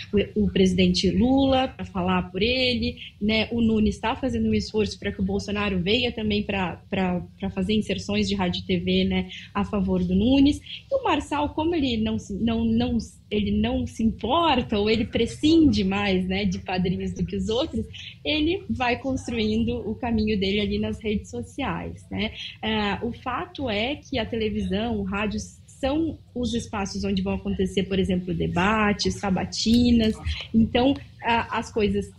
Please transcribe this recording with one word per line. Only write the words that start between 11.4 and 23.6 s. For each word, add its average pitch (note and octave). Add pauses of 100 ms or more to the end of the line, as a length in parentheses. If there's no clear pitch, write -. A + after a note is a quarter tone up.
como D#4+
ele C4+
não A3
se, -
não, A3+
não, A#3+ (340)
ele G#3
não A#3+
se -
importa A#3+
ou G#3
ele A3+
prescinde B3+
mais, F#3+
né, F#3+
de F#3+
padrinhos F#3
do F3+
que G3+
os F#3+
outros, A3+ (320)
ele D4+
vai A#3+
construindo A#3
o A3
caminho G#3+
dele G3
ali G#3
nas G#3+
redes G#3+
sociais, G#3
né? G3 (280)
É, G#3
o A#3
fato C#4